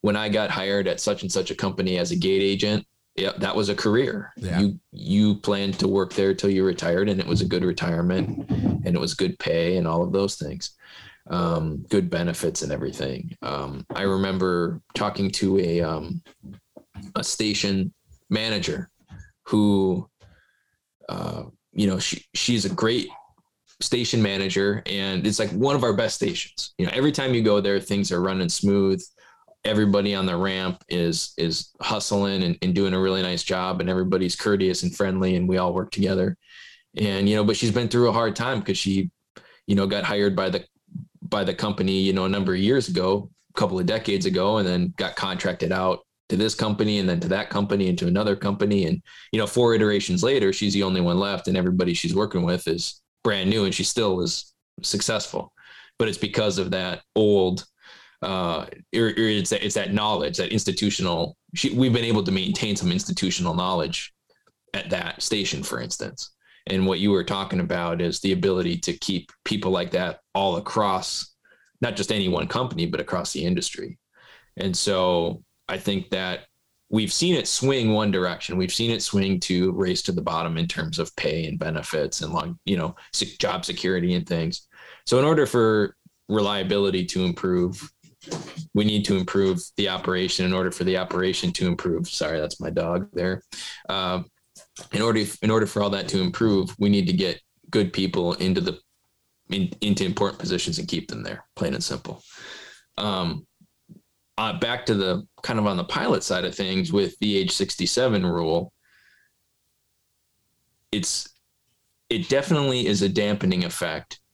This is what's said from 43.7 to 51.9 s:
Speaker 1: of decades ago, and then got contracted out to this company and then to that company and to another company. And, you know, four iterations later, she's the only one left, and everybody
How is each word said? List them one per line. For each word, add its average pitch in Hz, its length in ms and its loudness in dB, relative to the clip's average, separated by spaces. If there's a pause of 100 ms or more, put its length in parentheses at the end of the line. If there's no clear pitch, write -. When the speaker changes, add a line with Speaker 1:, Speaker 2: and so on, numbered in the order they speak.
Speaker 1:
of 90 80 0
decades 101 380 0
ago, 92 340 2
and 101 80 2
then 90 300 0
got 92 180 -4
contracted 90 580 -4
out 92 280 0 (300)
to 95 60 0
this 104 180 2
company 107 440 0
and 92 100 2
then 87 120 2
to 87 80 -4
that 98 220 -2
company 101 380 0
and 87 100 2
to 87 80 -2
another 98 300 2
company. 101 500 0
And, 82 160 0 (280)
you 110 80 0
know, 107 80 2
four 117 280 4
iterations 101 480 2
later, 113 300 4
she's 101 200 0
the 98 120 2
only 92 180 2
one 87 160 2
left, 98 300 -2
and 92 80 2
everybody 90 360 2